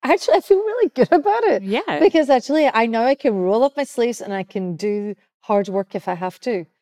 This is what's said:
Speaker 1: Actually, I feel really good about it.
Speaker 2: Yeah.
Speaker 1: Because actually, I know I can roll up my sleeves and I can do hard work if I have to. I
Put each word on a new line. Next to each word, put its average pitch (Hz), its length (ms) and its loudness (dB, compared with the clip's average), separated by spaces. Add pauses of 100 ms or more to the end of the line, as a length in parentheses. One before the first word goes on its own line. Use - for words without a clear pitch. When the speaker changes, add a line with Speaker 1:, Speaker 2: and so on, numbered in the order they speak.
Speaker 1:
Actually, 349 360 2
I - 20 2
feel 381 180 2
really 427 320 0
good - 220 0
about 403 320 2
it. 381 180 2
Speaker 2:
Yeah. 196 380 -4
Speaker 1:
Because 311 320 4
actually, 277 360 2
I 233 200 0
know 226 160 -2
I 269 120 2
can 240 200 -2
roll 196 280 0
up 277 140 0
my 285 60 -2
sleeves 240 380 -4
and 196 120 -10
I 190 100 -6
can 185 320 -8
do 208 380 -6 (280)
hard 202 260 -2
work 190 260 -6
if 190 140 -10
I 180 80 -4
have 180 240 -10
to. 208 220 -6
I 160 40 -12 (160)